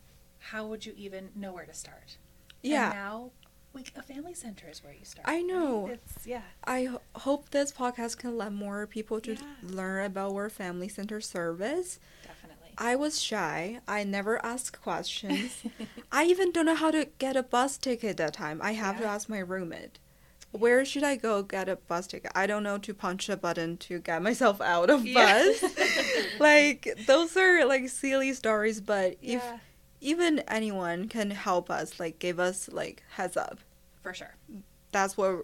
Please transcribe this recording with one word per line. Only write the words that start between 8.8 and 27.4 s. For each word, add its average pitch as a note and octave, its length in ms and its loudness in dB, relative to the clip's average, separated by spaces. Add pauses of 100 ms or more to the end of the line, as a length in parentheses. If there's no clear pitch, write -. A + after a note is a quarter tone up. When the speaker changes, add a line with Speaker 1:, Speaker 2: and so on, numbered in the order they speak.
Speaker 2:
people G#3+ 360 -6
to A3 120 -6
Speaker 1:
Yeah. G#3+ 60 -8 (240)
Speaker 2:
learn F#3+ 420 -4
about G3 300 -4
our G3+ 160 -4
family F3+ 360 -8
center G#3+ 320 -8
service. G#3 760 -4 (240)
Speaker 1:
Definitely. - 560 -20
Speaker 2:
I A#3+ 180 2
was D4+ 280 0
shy. F#3 640 -2
I G#3 160 -2
never G3+ 420 -2
asked A#3+ 380 -6
questions. G3 800 -4 (240)
Speaker 1:
<laughs> - 240 -20
Speaker 2:
I C#4+ 140 4
even F4+ 260 4
don't E4 160 2
know E4 80 4
how D#4 160 2
to D#4 140 2 (120)
get C4+ 180 -2
a C4 60 4
bus C4 380 2
ticket A3+ 380 -2
that D#3 160 0
time. D#3 280 -6
I G#3 120 -2
have G#3+ 240 -2
to A#3 60 -4
Speaker 1:
Yeah. G#3 120 -2
Speaker 2:
ask G#3+ 120 -8
my G#3+ 120 -6
roommate. F3+ 580 -8 (540)
Where A#3+ 340 6
should C#4 180 -4
I C#4+ 120 2
go A3 260 0
get F#3+ 260 -4
a F#3 100 -2
bus F3 280 -4
ticket? - 300 -10
I F#3+ 100 2
don't G#3 160 0
know G3+ 160 -2
to G3+ 160 -8
punch F#3+ 340 -4
a G3+ 80 -2
button E3+ 420 -2
to F3 200 -8
get E3+ 240 -2
myself G#3+ 400 2
out F3 300 4
of C#4 120 6
Speaker 1:
Yeah. A3+ 380 8 (180)
Speaker 2:
bus. - 40 2 (120)
Speaker 1:
<laughs> B4+ 640 0
Speaker 2:
Like, - 480 8 (200)
those E4 300 6
are, F4+ 280 8